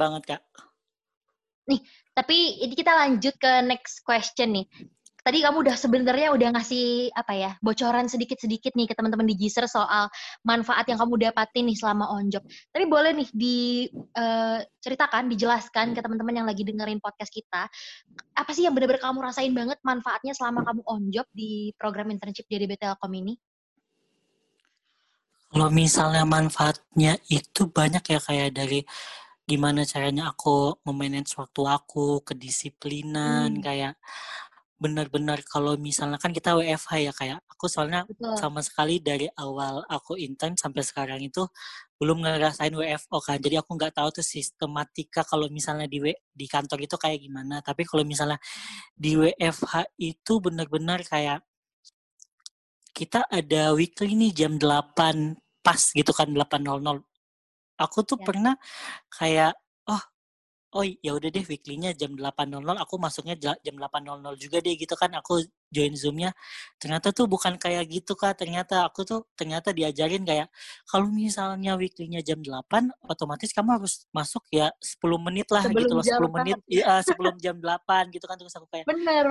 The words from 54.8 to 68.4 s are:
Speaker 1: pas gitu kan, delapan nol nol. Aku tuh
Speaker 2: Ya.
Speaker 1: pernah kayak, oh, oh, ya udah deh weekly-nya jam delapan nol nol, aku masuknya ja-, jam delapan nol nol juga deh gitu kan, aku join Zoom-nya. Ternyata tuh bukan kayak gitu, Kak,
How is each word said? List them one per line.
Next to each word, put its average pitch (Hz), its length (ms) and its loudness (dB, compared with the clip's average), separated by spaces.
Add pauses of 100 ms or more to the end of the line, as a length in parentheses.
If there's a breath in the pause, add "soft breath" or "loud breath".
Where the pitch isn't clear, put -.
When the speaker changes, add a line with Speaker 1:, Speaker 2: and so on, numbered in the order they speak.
Speaker 1:
pas 170 160 4 (160)
gitu 147 220 2
kan, 151 180 2
delapan 143 320 0
nol 139 160 -4
nol. 147 160 -2 (800)
Aku 156 280 0
tuh 262 120 -2
Speaker 2:
Ya. 196 100 -12
Speaker 1:
pernah 214 280 4 (560 loud breath)
kayak, 160 420 4 (360)
oh, 208 120 0 (760)
oh, 196 100 2
ya 165 300 -4
udah 151 160 -4
deh 190 140 -4
weekly-nya 156 520 -6
jam 143 200 -6
delapan 139 340 -4
nol 139 140 -10
nol, 185 140 -2
aku 175 200 -8
masuknya 160 380 -6
ja-, 143 280 -4
jam 143 120 -10
delapan 143 280 -6
nol 143 180 -12
nol 143 160 -10
juga 147 240 -4
deh 175 140 0
gitu 160 200 -6
kan, 180 200 0
aku 170 240 0 (300)
join 147 240 2
Zoom-nya. 151 360 -2 (500 loud breath)
Ternyata 160 340 0
tuh 247 140 4
bukan 185 300 0
kayak 175 300 -2
gitu, 180 280 -4
Kak, 196 220 0